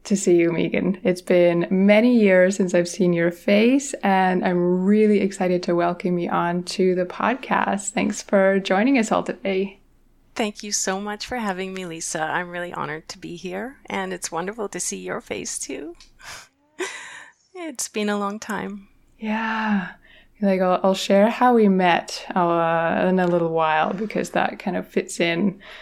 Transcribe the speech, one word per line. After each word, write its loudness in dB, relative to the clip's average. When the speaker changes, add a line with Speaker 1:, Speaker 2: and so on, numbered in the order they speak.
Speaker 1:
to 0
see 4
you, 4
Megan. 0
It's 0
been 4
many 6
years 6
since -2
I've 2
seen 2
your 2
face, 2
and 2
I'm 2
really 4
excited 0
to 0
welcome 0
you -4
on -2
to 0
the -2
podcast. -2
Thanks -2
for 2
joining 2
us 0
all 0
today. -4
Speaker 2:
Thank -6
you -12
so -4
much -10
for -8
having -6
me, -10
Lisa. -8
I'm -4
really -8
honored -8
to -16
be -14
here, -10
and -6
it's -10
wonderful -8
to -10
see -8
your -8
face, -10
too. -12
<laughs> -6
It's -10
been -4
a -2
long -6
time. -10
Speaker 1:
Yeah. -4
Like, 2
I'll, 2
I'll 4
share 4
how 4
we 6
met, 2
uh, 2
in 2
a 2
little 2
while, 0
because -4
that -2
kind -4
of -6
fits -6
in -2